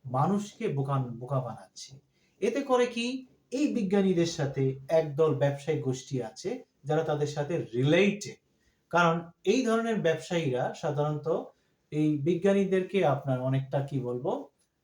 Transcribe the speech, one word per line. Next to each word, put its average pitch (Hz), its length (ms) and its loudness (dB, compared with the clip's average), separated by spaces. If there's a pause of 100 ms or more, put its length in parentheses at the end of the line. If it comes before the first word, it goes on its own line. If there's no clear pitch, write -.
মানুষকে 175 640 -2
বোকা, 139 300 -2
বোকা 123 420 -4
বানাচ্ছে। - 520 -12 (480)
এতে 233 200 0
করে 247 260 4
কি, 247 400 -6 (240)
এই 285 240 0
বিজ্ঞানীদের 190 520 2
সাথে 135 520 -2 (100)
একদল 156 460 4
ব্যবসায়ী 143 440 0
গোষ্ঠী 131 440 -4
আছে 113 280 -8 (340)
যারা 151 200 0
তাদের 147 220 -2
সাথে 147 280 -4 (200)
রিলেটেড। 156 640 2 (520)
কারণ 170 400 2 (140)
এই 240 220 4
ধরনের 226 340 0
ব্যবসায়ীরা 156 720 0
সাধারণত 147 540 -2 (600)
এই 151 280 2
বিজ্ঞানীদেরকে 185 880 2
আপনার 135 360 0
অনেকটা 131 400 0
কি 135 200 -4
বলবো, 131 500 -4 (320)